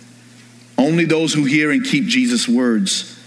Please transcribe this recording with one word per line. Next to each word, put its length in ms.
Only 280
those 280
who 120
hear 260
and 140
keep 220
Jesus' 420
words 680